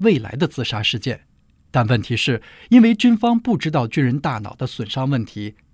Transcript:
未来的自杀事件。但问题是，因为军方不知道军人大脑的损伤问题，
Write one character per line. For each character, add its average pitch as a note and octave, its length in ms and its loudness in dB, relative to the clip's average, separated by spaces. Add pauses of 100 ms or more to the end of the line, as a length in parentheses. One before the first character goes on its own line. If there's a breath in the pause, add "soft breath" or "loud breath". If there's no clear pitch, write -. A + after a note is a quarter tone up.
未 F#3+ 180 4
来 G#2+ 140 -8
的 D3+ 160 -2
自 B2 160 -6
杀 G#2 180 -6
事 A2+ 160 -4
件。 - 300 -8 (420)
但 A#2+ 160 2
问 A#2 160 2
题 - 140 -4
是， A#2+ 260 -2 (260 loud breath)
因 A#3+ 140 8
为 A3+ 140 4
军 A#3+ 200 4
方 A#3 220 2
不 A#3 180 -2
知 D#3 140 -4
道 C3+ 160 0
军 C3+ 180 0
人 B2+ 140 0
大 C#3 200 -4
脑 G#2 180 -12
的 C3 100 -6
损 A2 240 -8
伤 C3 180 -4
问 B2+ 160 -2
题， G#2 300 -10 (200)